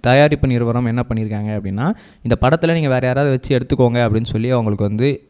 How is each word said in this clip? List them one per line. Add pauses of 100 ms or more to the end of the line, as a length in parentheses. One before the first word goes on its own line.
(100)
தயாரிப்பு
நிறுவனம்
என்ன
பண்ணியிருக்காங்க
அப்படின்னா, (400)
இந்த
படத்துல
நீங்க
வேற
யாராவது
வச்சு
எடுத்துக்கோங்க
அப்படின்னு
சொல்லி
அவங்களுக்கு
வந்து (200)